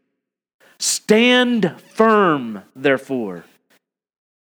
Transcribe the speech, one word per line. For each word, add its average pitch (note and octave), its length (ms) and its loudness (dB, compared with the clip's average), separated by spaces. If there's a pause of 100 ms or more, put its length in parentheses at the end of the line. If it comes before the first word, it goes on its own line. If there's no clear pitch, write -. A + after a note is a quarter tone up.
(800)
Stand A#3+ 1000 0
firm, E3 840 0 (120)
therefore, B2+ 680 -4 (1120)